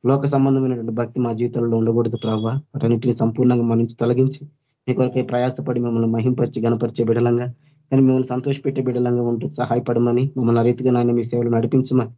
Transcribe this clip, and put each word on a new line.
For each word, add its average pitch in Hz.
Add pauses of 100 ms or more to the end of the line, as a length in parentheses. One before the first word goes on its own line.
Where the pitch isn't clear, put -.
లోక 139
సంబంధమైనటువంటి 131
భక్తి 117
మా 120
జీవితంలో 117
ఉండకూడదు 113
ప్రభువా. 110
వాటన్నిటిని 120
సంపూర్ణంగా 120
మా 117
నుంచి 113
తొలగించి, 123 (480)
మీ 127
కొరకే 127
ప్రయాసపడి 123
మిమ్మల్ని 117
మహింపరిచి, 117
గణపరిచే 117
బిడలంగా, 120 (440)
కానీ 135
మిమ్మల్ని 131
సంతోషపెట్టే 131
బిడలంగా 123
ఉంటూ 117
సహాయపడమని, 123
మమ్మల్ని 117
ఆ 117
రీతిగా 123
నాయన 120
మీ 120
సేవలు 120
నడిపించమని 117